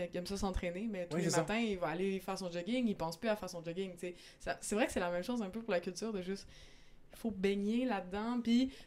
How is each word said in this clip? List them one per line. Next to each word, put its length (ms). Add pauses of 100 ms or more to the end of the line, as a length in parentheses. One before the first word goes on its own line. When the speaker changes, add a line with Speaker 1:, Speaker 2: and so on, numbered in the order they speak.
Speaker 1:
qui 80
aime 100
ça 100
s'entraîner, 520
mais 200
tous 80
Speaker 2:
Oui, 60
Speaker 1:
les 80
Speaker 2:
c'est 40
ça. 60
Speaker 1:
matins, 180
il 200
va 100
aller 320
faire 180
son 120
jogging, 360
il 100
pense 200
plus 120
à 60
faire 160
son 140
jogging, 300
tu 40
sais. 160 (240)
Ça, 220
c'est 160
vrai 100
que 60
c'est 80
la 100
même 140
chose 180
un 80
peu 120
pour 100
la 80
culture, 320
de 100
juste, 240 (640)
il 60
faut 140
baigner 540
là-dedans. 540
Puis 300 (160)